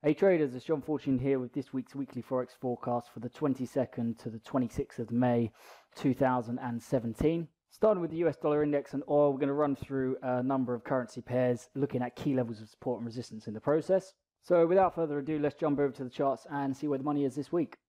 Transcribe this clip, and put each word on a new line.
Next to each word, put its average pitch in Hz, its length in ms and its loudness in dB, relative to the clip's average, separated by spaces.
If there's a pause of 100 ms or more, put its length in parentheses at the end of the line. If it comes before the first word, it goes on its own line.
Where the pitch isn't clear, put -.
(100)
Hey 151 40 4
traders, 156 420 4
it's 127 80 -12
John 151 180 -2
Fortune 135 380 0
here 135 180 2
with 123 140 -6
this 139 200 -6
week's 127 220 -6
weekly 135 260 -8
Forex 127 280 -2 (120)
forecast 120 540 -4
for 117 60 -12
the 120 80 -8
twenty-second 127 880 -2
to - 100 -10
the 110 120 -10
twenty-sixth - 580 -4
of 113 140 -6
May, 120 400 2 (420)
two 135 200 0
thousand 127 440 0
and 120 240 -6
seventeen. 147 640 0 (240)
Starting 214 300 2
with 165 100 -4
the 160 60 -8
U 170 120 2
S 143 80 -2
dollar 151 280 2
index 147 280 0
and 147 160 -4
oil, 147 240 6
we're 135 60 -2
gonna 139 140 0
run 143 240 2
through 131 480 -4
a 127 180 0
number 131 320 0
of 113 80 -8
currency 127 380 -4
pairs, 123 560 0
looking 135 260 -2
at 123 140 -8
key 143 180 -2
levels 117 260 -2
of 110 80 -18
support 120 300 -6
and 117 80 -8
resistance 113 400 -12
in 107 80 -8
the 110 60 -10
process. 165 520 2 (300)
So 170 240 6
without 185 300 4
further 147 240 -2
ado, 151 180 -2
let's 147 160 0
jump 147 240 0
over 143 140 2
to 139 100 -10
the 127 80 -8
charts 135 400 0
and 139 260 -4
see 151 120 -4
where 139 100 0
the 131 60 -6
money 147 180 0
is 131 140 0
this 147 160 -6
week. 165 240 -2 (120)